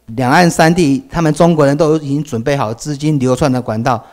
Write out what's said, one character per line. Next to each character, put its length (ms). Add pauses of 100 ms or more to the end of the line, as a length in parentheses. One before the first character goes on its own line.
两 260
岸 180
三 240
地， 360
他 120
们 120
中 200
国 120
人 100
都 220
已 100
经 160
准 180
备 140
好 180
资 220
金 240
流 160
窜 160
的 100
管 220
道， 180 (120)